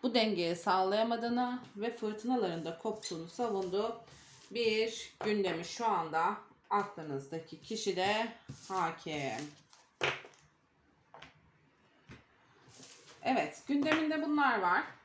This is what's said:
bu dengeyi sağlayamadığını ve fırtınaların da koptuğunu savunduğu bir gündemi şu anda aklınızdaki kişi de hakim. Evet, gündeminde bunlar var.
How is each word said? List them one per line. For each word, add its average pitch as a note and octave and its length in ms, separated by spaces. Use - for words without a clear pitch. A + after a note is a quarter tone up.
bu - 120
dengeyi F3+ 420
sağlayamadığını A3+ 1000
ve A3+ 200
fırtınaların G#3+ 680
da E3 140
koptuğunu E3+ 500
savunduğu G#3 720
bir A3 640
gündemi F#3 400
şu A#3 220
anda E3+ 500
aklınızdaki D#3+ 920
kişi G#3 340
de G#3+ 320
hakim. D3+ 840
Evet, - 460
gündeminde D#4 540
bunlar C#4+ 380
var. F#3 220